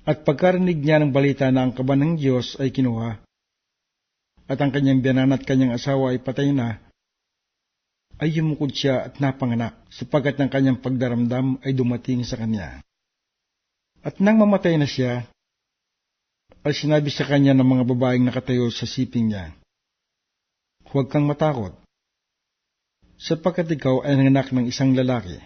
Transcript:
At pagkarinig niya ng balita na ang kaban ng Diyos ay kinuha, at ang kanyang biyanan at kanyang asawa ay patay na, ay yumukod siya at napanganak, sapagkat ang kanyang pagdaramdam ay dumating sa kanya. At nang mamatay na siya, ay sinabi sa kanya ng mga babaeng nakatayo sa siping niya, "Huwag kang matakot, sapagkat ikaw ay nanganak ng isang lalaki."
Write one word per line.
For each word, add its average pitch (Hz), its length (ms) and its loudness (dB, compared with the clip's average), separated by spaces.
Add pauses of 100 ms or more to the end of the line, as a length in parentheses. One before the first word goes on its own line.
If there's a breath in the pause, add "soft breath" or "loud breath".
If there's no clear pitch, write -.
At - 240 -4
pagkarinig 180 560 0
niya 151 200 2
ng 143 120 0
balita 139 400 2
na 131 120 2
ang 123 120 -2
kaban 135 240 2
ng 165 160 2
Diyos 127 400 -2
ay 135 160 -2
kinuha, 117 480 -2 (1300)
at 135 80 -4
ang 139 160 0
kanyang 135 320 2
biyanan 131 280 2
at 131 120 -4
kanyang 131 320 0
asawa 135 360 -2
ay 127 80 -4
patay 143 280 -2
na, 117 320 -2 (1400)
ay 160 160 -2
yumukod 151 360 -2
siya 131 360 -2
at - 80 -20
napanganak, 127 600 -2 (160)
sapagkat 131 480 -2
ang 131 80 0
kanyang 135 320 0
pagdaramdam 127 800 -2
ay 135 120 -4
dumating 123 520 -2
sa 120 120 -8
kanya. 95 440 -6 (1200)
At - 160 -12
nang 214 240 4
mamatay 190 360 2
na 143 120 0
siya, 123 360 -4 (1400)
ay 147 160 -2
sinabi 151 320 0
sa 131 160 -4
kanya 139 320 4
ng 131 80 4
mga 127 240 4
babaeng 127 360 2
nakatayo 123 440 -2
sa 117 160 -6
siping 117 480 -2
niya, 82 200 -10 (1400)
"Huwag 139 160 -2
kang 147 160 0
matakot, 147 480 -2 (1400)
sapagkat 165 560 -4
ikaw 131 320 -2
ay 143 120 2
nanganak 135 360 2
ng 123 160 0
isang 135 240 0
lalaki." 120 520 -2